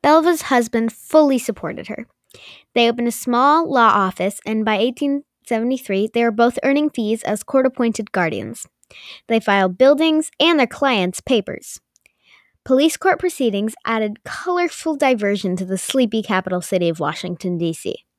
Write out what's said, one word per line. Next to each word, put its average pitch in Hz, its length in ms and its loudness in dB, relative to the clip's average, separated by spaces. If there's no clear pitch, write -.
Belva's 320 320 4
husband 233 500 0
fully 285 480 2
supported - 500 -8
her. 220 180 -12
They 233 140 4
opened 240 200 -2
a 233 40 -2
small 277 580 2
law 233 200 4
office, 196 560 0
and 220 180 -2
by 214 140 0
eighteen 277 460 -2
seventy-three, 226 680 -2
they 233 100 2
were 233 60 2
both 233 320 2
earning 285 260 2
fees 220 360 -2
as 214 180 -2
court-appointed 254 680 -2
guardians. 165 560 -4
They 226 120 0
filed 196 380 2
buildings 311 540 4
and 320 180 4
their 254 80 4
clients' 208 540 -2
papers. - 640 -4
Police 277 320 2
court - 220 0
proceedings 220 560 -2
added 220 400 -4
colorful 349 720 -4
diversion 208 600 0
to 185 100 -6
the 185 100 -4
sleepy 214 460 -2
capital 185 400 -4
city 175 260 0
of 165 120 -4
Washington, 175 580 -6
D 165 160 -2
C. - 320 -12